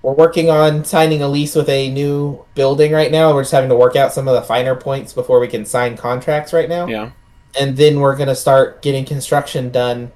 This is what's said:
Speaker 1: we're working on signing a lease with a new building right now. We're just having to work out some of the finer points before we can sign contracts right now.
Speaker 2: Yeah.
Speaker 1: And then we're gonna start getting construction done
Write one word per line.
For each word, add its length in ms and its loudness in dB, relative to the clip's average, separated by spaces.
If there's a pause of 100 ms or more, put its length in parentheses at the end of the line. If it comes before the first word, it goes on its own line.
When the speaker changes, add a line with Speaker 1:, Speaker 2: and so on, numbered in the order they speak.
Speaker 1:
we're 120 -2
working 360 2
on 360 2
signing 380 2
a 60 -2
lease 280 -2
with 120 0
a 220 -2
new 520 -4 (120)
building 380 2
right 180 2
now. 240 4
We're 80 0
just 100 -6
having 160 2
to 80 4
work 200 4
out 160 2
some 160 -4
of 60 2
the 80 0
finer 340 -2
points 360 -8
before 280 2
we 80 -2
can 180 -8
sign 300 -2
contracts 560 -4
right 160 0
now. 180 -4
Speaker 2:
Yeah. 240 -8 (480)
Speaker 1:
And 180 -2
then 220 4
we're 160 2
gonna 220 -2
start 440 2
getting 240 -4
construction 680 -4
done 460 -4